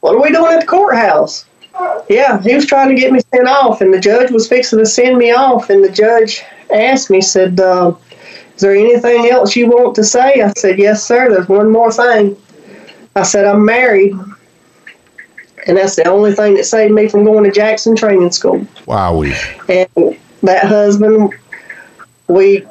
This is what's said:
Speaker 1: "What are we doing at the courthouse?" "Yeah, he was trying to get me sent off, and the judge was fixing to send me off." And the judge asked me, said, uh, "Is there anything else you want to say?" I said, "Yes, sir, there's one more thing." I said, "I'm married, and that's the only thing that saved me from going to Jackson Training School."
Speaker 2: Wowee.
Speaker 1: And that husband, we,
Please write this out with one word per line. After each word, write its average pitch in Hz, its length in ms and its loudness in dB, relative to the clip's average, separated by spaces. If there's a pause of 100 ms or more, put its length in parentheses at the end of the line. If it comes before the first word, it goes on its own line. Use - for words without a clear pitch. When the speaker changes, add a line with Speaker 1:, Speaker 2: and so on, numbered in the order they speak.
Speaker 1:
"What 165 140 0
are 254 60 2
we 302 100 0
doing 330 220 2
at 330 80 2
the 330 60 -6
courthouse?" 233 760 0 (640)
"Yeah, 233 320 0
he 220 120 0
was 285 120 0
trying 269 280 0
to 254 80 0
get 262 120 0
me 254 80 2 (120)
sent 254 140 2
off, 254 340 0
and 190 120 2
the 185 60 0
judge 226 320 0
was 226 160 -2
fixing 247 320 0
to 220 60 2
send 247 320 0
me 240 140 2
off." 247 380 0
And 196 140 4
the 190 80 2
judge 220 520 0 (260)
asked 254 400 -2
me, 190 120 2
said, 185 400 -2
uh, 180 320 0 (600)
"Is - 60 -6
there 196 140 2
anything 233 560 2
else 208 240 0
you 240 120 0
want 240 280 2
to 214 80 0
say?" 254 380 0
I 202 160 0
said, 190 220 -2
"Yes, 208 260 0
sir, 247 240 0
there's 185 200 0
one 208 220 2
more 226 200 2
thing." 220 440 0 (800)
I 190 80 -2
said, 202 220 0
"I'm 208 200 2
married, 214 480 0 (1500)
and 170 120 -2
that's 196 180 -2
the 160 120 0
only 202 260 0
thing 208 220 0
that - 100 -2
saved 214 280 0
me 214 160 2
from 208 160 0
going 214 180 2
to 226 80 2
Jackson 220 440 0
Training 190 360 0
School." 180 280 -2 (260)
Speaker 2:
Wowee. 82 480 -4 (360)
Speaker 1:
And 185 480 -2 (260)
that 185 220 0
husband, 208 680 0 (960)
we, 196 440 2